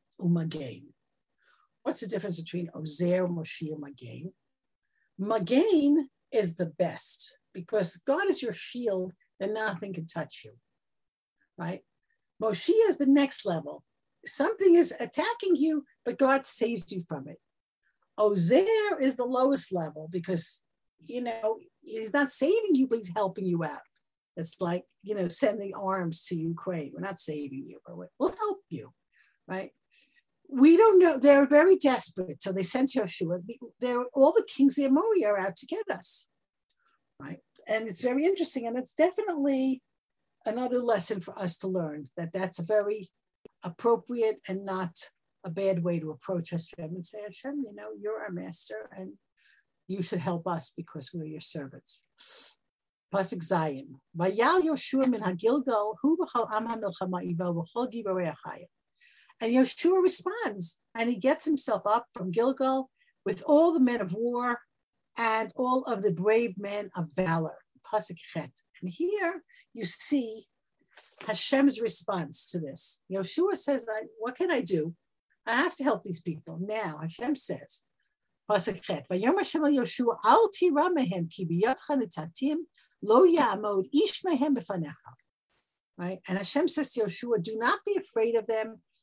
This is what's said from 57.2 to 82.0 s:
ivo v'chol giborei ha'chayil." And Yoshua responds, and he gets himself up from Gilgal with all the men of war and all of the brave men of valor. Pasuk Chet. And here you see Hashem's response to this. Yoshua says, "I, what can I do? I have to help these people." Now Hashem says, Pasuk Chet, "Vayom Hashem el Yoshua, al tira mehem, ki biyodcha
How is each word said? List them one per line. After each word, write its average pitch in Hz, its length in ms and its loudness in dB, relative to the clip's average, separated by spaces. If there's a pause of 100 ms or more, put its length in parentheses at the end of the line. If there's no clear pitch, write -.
ivo 175 240 -2
v'chol 208 380 -4
giborei 185 420 -4
ha'chayil." - 340 -14 (720)
And 226 140 0
Yoshua 330 480 4
responds, 359 800 0 (160)
and 233 140 0
he 247 60 0
gets 277 300 0
himself 254 400 0
up 208 280 0
from 185 180 -6
Gilgal 262 580 0 (340)
with - 220 -6
all 320 260 8
the 330 80 2
men 240 220 4
of 180 120 -4
war 240 480 -2 (540)
and 226 400 0
all 254 300 0
of 214 160 -2
the 202 100 2
brave 208 460 2
men 202 380 -6
of 170 200 -6
valor. 165 440 -2 (260)
Pasuk 208 320 -4
Chet. - 340 -10 (300)
And 185 80 -6
here 359 540 -4 (300)
you 226 120 -6
see 226 640 -2 (800)
Hashem's 262 540 2
response 190 680 -4
to 180 120 -6
this. - 420 -10 (100)
Yoshua 285 460 -2
says, 254 320 -2
"I, 214 140 -6 (160)
what 240 160 -6
can 359 160 0
I 262 100 0
do? 170 340 -4 (500)
I 226 100 -2
have 320 220 0
to 277 60 -8
help 226 200 0
these 180 180 -8
people." 160 380 -8
Now 196 420 -6
Hashem 240 340 -4
says, - 480 -8 (680)
Pasuk 202 320 0
Chet, 156 280 -6
"Vayom 220 280 2
Hashem 330 260 0
el 294 80 4
Yoshua, 240 540 0
al 415 240 6
tira 339 400 2
mehem, 190 400 0
ki 190 160 -8
biyodcha 233 560 0